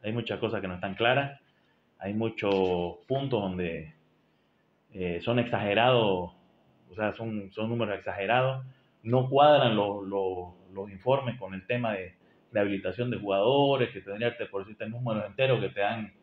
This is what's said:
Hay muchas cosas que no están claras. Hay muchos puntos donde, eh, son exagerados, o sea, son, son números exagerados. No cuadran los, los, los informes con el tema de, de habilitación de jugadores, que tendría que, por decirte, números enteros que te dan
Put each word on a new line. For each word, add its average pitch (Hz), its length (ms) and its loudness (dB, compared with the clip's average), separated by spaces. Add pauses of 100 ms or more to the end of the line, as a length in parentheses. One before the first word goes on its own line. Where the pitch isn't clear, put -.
Hay 107 80 -4
muchas 110 260 -4
cosas 104 240 -2
que 98 60 -6
no 90 80 -6
están 95 180 -6
claras. 131 480 0 (560)
Hay 98 160 -6
muchos 95 840 0 (100)
puntos 131 340 -2
donde, 85 540 -6 (960)
eh, 90 300 -4
son 120 180 2
exagerados, 104 920 2 (560)
o 92 60 -18
sea, 104 180 -2
son, 107 380 -8
son 110 180 -6
números 110 280 -2
exagerados. 123 680 -2 (360)
No 123 260 2
cuadran 135 480 6
los, 101 300 0
los, 92 480 -4 (180)
los 98 200 -10
informes 127 480 -2
con 95 160 -12
el 95 100 -10
tema 123 280 -2
de, 92 220 -10 (360)
de 107 80 0
habilitación 101 500 -2
de 107 80 -4
jugadores, 120 720 4
que 95 120 -12
tendría 107 360 -4
que, 110 80 -6
por 98 200 -8
decirte, 110 220 -12
números 113 380 -4
enteros 120 360 2
que 95 80 -2
te - 100 -10
dan 104 440 -2